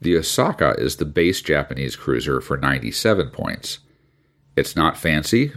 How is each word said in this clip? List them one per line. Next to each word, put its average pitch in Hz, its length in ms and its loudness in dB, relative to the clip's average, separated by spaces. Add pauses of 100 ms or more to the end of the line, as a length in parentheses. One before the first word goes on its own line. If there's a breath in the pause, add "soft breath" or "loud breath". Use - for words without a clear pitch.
The 82 160 4
Osaka 80 580 2
is 64 200 -2
the 78 100 -4
base 85 340 2
Japanese 69 560 -2
cruiser 65 460 -2
for 69 160 -4
ninety-seven 69 720 0
points. - 480 -8 (760)
It's - 220 0
not 82 220 2
fancy, 98 580 2